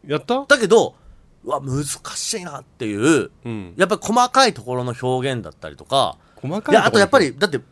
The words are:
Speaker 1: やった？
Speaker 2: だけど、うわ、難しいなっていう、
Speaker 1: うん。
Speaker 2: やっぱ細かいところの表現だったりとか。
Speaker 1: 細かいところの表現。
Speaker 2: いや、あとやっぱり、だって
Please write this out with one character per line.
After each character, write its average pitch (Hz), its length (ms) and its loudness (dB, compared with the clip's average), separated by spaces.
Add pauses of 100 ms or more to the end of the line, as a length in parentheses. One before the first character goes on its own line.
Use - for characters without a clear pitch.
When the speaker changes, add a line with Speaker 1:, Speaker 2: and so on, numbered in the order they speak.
Speaker 1:
や 147 100 -4
っ 151 80 -6
た？ 262 220 -2
Speaker 2:
だ 285 100 6
け 233 80 0
ど、 185 300 4 (480)
う 113 80 -12
わ、 147 100 -4
難 139 240 -4
し - 540 -10
い 180 40 -14
な 147 180 -14
っ - 20 -20
て - 220 -12
い 107 100 -4
う、 123 340 2 (160)
Speaker 1:
う 120 40 -10
ん。 98 280 -10
Speaker 2:
や 180 80 2
っ - 20 -10
ぱ 196 140 -4
細 247 300 0
か 262 160 4
い 170 80 -2
と - 80 -18
こ 127 100 -8
ろ 127 100 -4
の 123 160 -6
表 127 340 -2
現 113 100 -6
だ 80 80 -14
っ - 20 -20
た - 160 -18
り 73 60 -18
と 76 100 -20
か。 127 320 -2 (240)
Speaker 1:
細 135 180 -8
か - 0 -
い - 20 -10
と - 20 -18
こ 294 80 0
ろ - 0 -
の - 0 -
表 - 0 -
現。 - 20 6
Speaker 2:
い - 0 -
や、 202 140 6
あ - 40 2
と 226 60 2
や 196 80 6
っ 185 40 -8
ぱ 277 100 4
り、 135 180 0
だ 196 100 0
っ 170 40 -4
て 127 100 -4 (100)